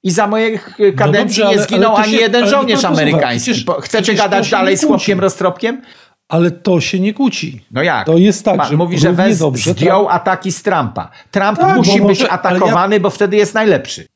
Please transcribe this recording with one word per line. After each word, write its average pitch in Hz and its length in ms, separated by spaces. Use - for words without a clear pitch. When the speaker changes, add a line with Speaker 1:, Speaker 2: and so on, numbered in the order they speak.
Speaker 1:
I 190 80
za 202 160
mojej 220 340
Speaker 2:
No 208 60
Speaker 1:
kadencji 208 460
Speaker 2:
dobrze, - 0
Speaker 1:
nie 202 60
Speaker 2:
ale, 196 140
Speaker 1:
zginął 208 340
Speaker 2:
ale 214 60
to 214 60
Speaker 1:
ani 214 80
Speaker 2:
się, 226 60
Speaker 1:
jeden 233 200
Speaker 2:
ale 202 80
Speaker 1:
żołnierz 262 320
Speaker 2:
posłuchaj, 160 260
Speaker 1:
amerykański. 131 440
Speaker 2:
przecież, 117 120
Speaker 1:
Po-, 160 160
chcecie 220 220
Speaker 2:
przecież 214 200
to 202 60
Speaker 1:
gadać 202 180
Speaker 2:
się 220 100
nie 190 40
Speaker 1:
dalej 190 160
z - 40
Speaker 2:
kłóci. 302 120
Speaker 1:
chłopkiem 190 280
roztropkiem? 190 640
Speaker 2:
Ale 170 220
to 175 300
się 185 200
nie 208 140
kłóci. 160 560
Speaker 1:
No 127 120
jak? 139 240
Speaker 2:
To 160 120
jest 190 260
tak, 190 120
Speaker 1:
Ma-, 151 80
Speaker 2:
że 151 120
Speaker 1:
mówi, 175 220
że 156 100
Speaker 2:
równie 180 160
Speaker 1:
Vance 202 140
Speaker 2:
dobrze 131 320
Speaker 1:
zdjął 190 300
Speaker 2:
Trump 185 140
Speaker 1:
ataki 185 380
z - 100
Trumpa. 147 480
Trump 202 280
Speaker 2:
Tak, 381 180
Speaker 1:
musi - 240
Speaker 2:
bo 202 60
Speaker 1:
być 196 140
Speaker 2:
może, 254 120
ale - 120
ja 185 120
Speaker 1:
atakowany, 196 440
bo 190 100
wtedy 202 260
jest 208 180
najlepszy. 190 600